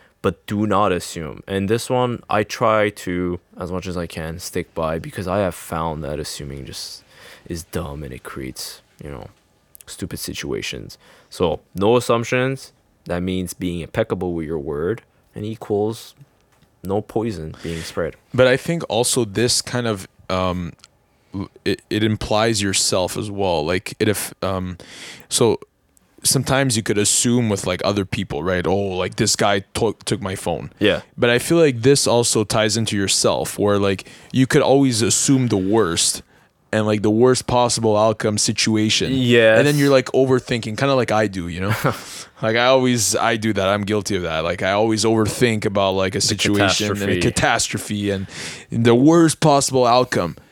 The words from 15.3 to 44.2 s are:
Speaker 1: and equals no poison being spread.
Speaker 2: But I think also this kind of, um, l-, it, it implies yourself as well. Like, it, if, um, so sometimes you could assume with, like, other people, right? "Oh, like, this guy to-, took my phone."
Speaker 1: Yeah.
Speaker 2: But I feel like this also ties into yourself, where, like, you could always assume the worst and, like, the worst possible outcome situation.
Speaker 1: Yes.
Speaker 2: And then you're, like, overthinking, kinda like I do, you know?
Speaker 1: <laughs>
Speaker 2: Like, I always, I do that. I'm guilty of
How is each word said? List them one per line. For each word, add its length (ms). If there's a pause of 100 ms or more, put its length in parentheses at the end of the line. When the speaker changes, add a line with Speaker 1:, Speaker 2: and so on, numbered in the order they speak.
Speaker 1:
and 100
equals 680 (680)
no 180
poison 600
being 200
spread. 320 (180)
Speaker 2:
But 140
I 100
think 320
also 360
this 360
kind 280
of, 180 (240)
um, 420 (600)
l-, 160 (140)
it, 260
it 140
implies 580
yourself 540
as 160
well. 340
Like, 320
it, 100
if, 240 (120)
um, 340 (500)
so 300 (640)
sometimes 540
you 80
could 120
assume 520
with, 180
like, 180
other 200
people, 400
right? 200
"Oh, 120 (200)
like, 200
this 180
guy 260 (140)
to-, 300
took 160
my 160
phone." 420
Speaker 1:
Yeah. 220 (160)
Speaker 2:
But 140
I 100
feel 180
like 240
this 240
also 380
ties 320
into 200
yourself, 640
where, 200
like, 300 (240)
you 140
could 160
always 400
assume 460
the 100
worst 640 (480)
and, 160
like, 160
the 80
worst 380
possible 480
outcome 420
situation. 760
Speaker 1:
Yes. 440
Speaker 2:
And 80
then 120
you're, 120
like, 220
overthinking, 680
kinda 160
like 160
I 160
do, 220
you 120
know? 180
Speaker 1:
<laughs> 60 (560)
Speaker 2:
Like, 140
I 120
always, 500
I 200
do 160
that. 140
I'm 160
guilty 320
of 80